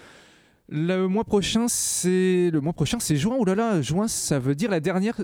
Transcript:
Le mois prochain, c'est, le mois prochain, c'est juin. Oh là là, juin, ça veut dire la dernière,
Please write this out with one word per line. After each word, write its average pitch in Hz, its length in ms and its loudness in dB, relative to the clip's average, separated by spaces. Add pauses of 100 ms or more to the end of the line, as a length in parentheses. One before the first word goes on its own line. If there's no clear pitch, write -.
(680)
Le 175 400 -2
mois 202 160 0
prochain, 214 440 0
c'est, 185 840 2
le 160 80 2
mois 151 140 -2
prochain, 180 260 -2
c'est 156 180 0
juin. 208 220 0
Oh 220 60 2
là 185 100 2
là, 214 260 0
juin, 170 260 0
ça - 320 -2
veut 135 160 0
dire 208 160 -2
la 175 80 0
dernière, 185 440 -2